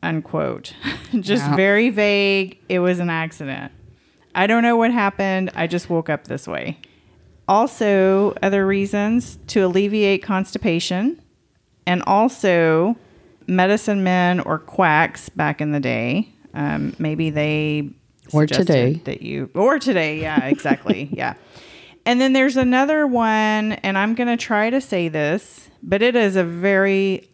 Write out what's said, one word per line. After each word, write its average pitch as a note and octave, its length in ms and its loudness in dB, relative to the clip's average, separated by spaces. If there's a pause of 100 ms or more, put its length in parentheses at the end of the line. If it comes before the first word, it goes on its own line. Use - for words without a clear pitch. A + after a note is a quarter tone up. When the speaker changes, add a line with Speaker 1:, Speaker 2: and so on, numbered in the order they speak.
Speaker 1:
unquote. D#3 720 -6 (200)
<laughs> - 260 -4
Just G3+ 240 -2
Speaker 2:
Yeah. C#3+ 120 0
Speaker 1:
very G3+ 340 4
vague. G3+ 680 0 (100)
It F#3 120 0
was F3+ 200 2
an E3+ 100 -2
accident. D#3+ 600 -8 (640)
I F#3+ 100 2
don't A#3 160 4
know A#3 140 4
what A3+ 160 2
happened. G3 600 0
I E3+ 120 -4
just F3 240 -4
woke E3 180 0
up D3+ 200 -4
this - 180 -8
way. D#2 320 -8 (720)
Also, G3 920 2
other G3 240 0
reasons G3+ 720 -2 (100)
to G#3+ 120 2
alleviate G3 640 2
constipation. G3 960 -2 (680)
And F3+ 200 0
also, F#3+ 920 2 (500)
medicine G3 580 2
men F3+ 360 2
or - 180 -4
quacks - 720 0
back D3+ 300 -4
in D3+ 120 -2
the D3 80 -2
day, B2+ 480 -2 (260)
um, D3 440 -4
maybe D#3 320 -2
they D3+ 600 -2 (420)
Speaker 2:
Or D3+ 140 4
Speaker 1:
suggested D3+ 200 0
Speaker 2:
today. C3+ 260 4 (120)
Speaker 1:
that - 180 -10
you, C3 320 -8
or B3+ 240 2
today, D#3+ 420 -2
yeah, D#3 260 0
exactly, C#3 640 -2
Speaker 2:
<laughs> - 20 -6
Speaker 1:
yeah. B2+ 220 -6 (720)
And B3 140 2
then C4 140 2
there's C4+ 240 2
another C#4 480 2
one, G#3+ 680 0 (100)
and G3 160 -2
I'm G#3+ 160 0
gonna A#3+ 220 0
try A3 340 0
to C4+ 100 0
say F3 280 -2
this, D#3 600 -4 (140)
but G3 200 0
it A#3+ 140 2
is G3+ 200 2
a F#3 80 2
very G3 880 0